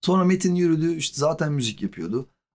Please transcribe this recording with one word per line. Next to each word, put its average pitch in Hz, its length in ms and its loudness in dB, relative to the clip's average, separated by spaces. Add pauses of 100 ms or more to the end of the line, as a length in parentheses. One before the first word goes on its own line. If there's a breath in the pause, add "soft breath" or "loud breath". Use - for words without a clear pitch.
Sonra 185 220 2
Metin 185 320 2
yürüdü, 165 400 2
işte 147 220 -6
zaten 151 360 0
müzik 120 280 -4
yapıyordu. 101 460 -6 (280)